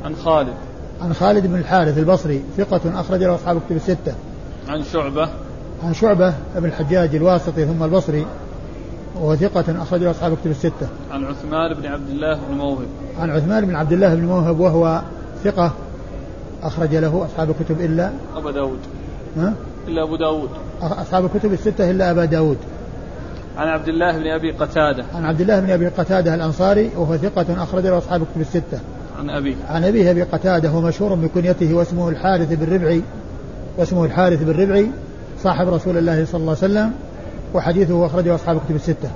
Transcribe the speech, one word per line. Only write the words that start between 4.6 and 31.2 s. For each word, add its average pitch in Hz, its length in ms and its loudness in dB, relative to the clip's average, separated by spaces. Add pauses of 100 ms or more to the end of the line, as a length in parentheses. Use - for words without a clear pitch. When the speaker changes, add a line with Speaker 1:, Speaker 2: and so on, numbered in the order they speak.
Speaker 1:
عن 151 140 -4
شعبة. 151 460 -2 (560)
Speaker 2:
عن 165 100 0
شعبة 185 400 4 (220)
بن 170 80 -2
الحجاج 160 500 2
الواسطي 165 500 2
ثم 160 200 0
البصري، 156 420 2 (920)
وهو 156 200 2
ثقة، 170 460 0
أخرج 175 200 0
له 175 80 4
أصحاب 165 220 0
الكتب 160 180 -2
الستة. - 380 -2 (220)
Speaker 1:
عن 139 140 -4
عثمان 156 500 -2
بن 143 120 -8
عبد 143 220 -6
الله 151 300 -2 (100)
بن 139 60 -4
موهب. 139 320 -2 (340)
Speaker 2:
عن 165 100 -2
عثمان 185 360 2
بن 180 80 0
عبد 151 180 0
الله 185 220 6
بن 170 100 2
موهب، 170 360 2
وهو 165 400 4 (440)
ثقة، 180 280 2 (880)
أخرج 160 320 0
له 160 320 2
أصحاب 160 240 -2
الكتب 160 300 -2
إلا 170 300 0 (260)
Speaker 1:
أبا 151 140 -6
داود. 139 280 -2 (580)
Speaker 2:
ها؟ 185 160 0 (360)
Speaker 1:
إلا 160 140 -2
أبو 160 140 -2
داود. 156 320 0 (340)
Speaker 2:
أخ-، 170 160 -2
أصحاب 185 260 0
الكتب 202 280 0
الستة 185 380 0
إلا 185 200 2
أبا 170 140 4
داود. 156 340 2 (1000)
Speaker 1:
عن 156 120 -2
عبد 156 200 -2
الله 165 300 0
بن 151 80 -4
أبي 160 240 -2
قتادة. 147 540 0 (100)
Speaker 2:
عن 170 100 -4
عبد 160 160 0
الله 196 200 4
بن 190 100 0
أبي 175 180 2
قتادة 180 460 2
الأنصاري، 175 600 2
وهو 165 200 0
ثقة، 175 460 0
أخرج 185 240 0
له 185 120 4
أصحاب 170 240 0
الكتب 160 180 -4
الستة. - 400 -2 (380)
Speaker 1:
عن 143 120 -4
أبي. 139 260 -2 (120)
Speaker 2:
عن 165 160 0
أبيه 196 260 6
أبي 175 120 4
قتادة، 170 460 2
هو 165 120 2
مشهور 185 340 2
بكنيته 170 600 2